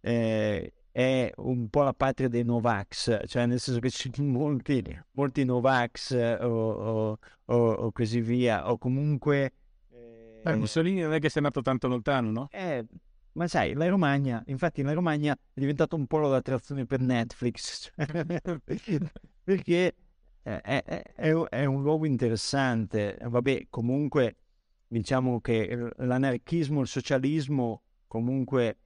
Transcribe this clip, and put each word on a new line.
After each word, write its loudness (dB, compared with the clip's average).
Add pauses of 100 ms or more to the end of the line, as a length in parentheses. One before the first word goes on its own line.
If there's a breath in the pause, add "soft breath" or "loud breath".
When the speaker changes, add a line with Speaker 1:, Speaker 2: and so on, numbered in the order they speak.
Speaker 1:
eh, 0 (180)
è 2
un -2
po' 2
la 2
patria 0
dei 0
Novax, 0
cioè 0
nel 2
senso -2
che 0
ci -6
sono 0
molti, 0 (300)
molti 0
Novax, 2
eh, 2 (100)
o, 0
o, -2 (260 loud breath)
o, 4
o 0
così 0
via, 2
o 2
comunque, 0 (360)
eh, -20
Speaker 2:
Eh, 0
Mussolini 0
non -2
è 2
che 0
sia 0
nato 0
tanto 0
lontano, 0
no? -4
Speaker 1:
Eh, -4 (480)
ma -4
sai, 0
la 0
Romagna, 2
infatti -2
la 0
Romagna 0
è -10
diventata 0
un -2
po' 0
l'attrazione 0
per -2
Netflix, -2
<laughs> -4 (800)
perché, 2 (480)
eh, -6
è, -2
è, -6 (140)
è, 0
è 0
un 0
luogo 2
interessante. 0
Vabbè, 0
comunque 0 (500)
diciamo 0
che -2
l'anarchismo, 0
il 0
socialismo 0 (240)
comunque 0